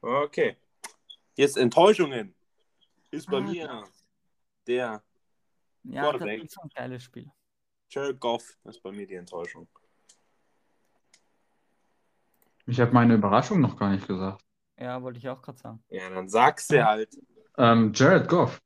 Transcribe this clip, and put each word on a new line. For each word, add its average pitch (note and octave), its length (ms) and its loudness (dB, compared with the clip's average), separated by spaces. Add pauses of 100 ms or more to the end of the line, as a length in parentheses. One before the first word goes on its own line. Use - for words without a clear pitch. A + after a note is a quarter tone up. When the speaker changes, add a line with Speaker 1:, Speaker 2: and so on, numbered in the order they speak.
Speaker 1:
Okay. C3+ 560 -4 (760)
Jetzt C#3 220 2
Enttäuschungen. C3+ 760 2 (760)
Ist D#3+ 160 -14
bei D3+ 100 -4
Speaker 2:
Ah. B2+ 40 -2
Speaker 1:
mir D3+ 420 -10 (840)
der A#2+ 340 -4 (840)
Speaker 2:
Ja, - 180 -10 (100)
das - 0 -
Speaker 1:
Quarterback. A2 320 -8
Speaker 2:
ist - 100 -20
so F#3+ 80 -20
ein D#3+ 140 -18
geiles B2 280 -12
Spiel. B2 280 -20 (580)
Speaker 1:
Jared C#3 300 -8
Goff A#2 460 -6
ist - 180 -20
bei F#2+ 80 -14
mir G2+ 160 -14
die F#2+ 80 -16
Enttäuschung. E2+ 520 -14 (3000)
Speaker 3:
Ich B2 160 -4
hab A#2+ 100 2
meine A#2+ 220 6
Überraschung A2 480 2
noch A2+ 160 0
gar G2+ 140 0
nicht G2 160 -4
gesagt. F#2+ 360 -8 (340)
Speaker 2:
Ja, B2 240 -12
wollte B2+ 180 -14
ich B2+ 100 -12
auch C3 120 -14
grad B2+ 180 -20
sagen. A2+ 300 -18
Speaker 1:
Ja, F#2 200 -12
dann F#2 180 -10
sag's A#2 400 2
dir B2+ 180 4
halt. A2 300 0 (420)
Speaker 3:
Ähm, A#2 360 6
Jared D#3+ 340 4
Goff. E3+ 380 0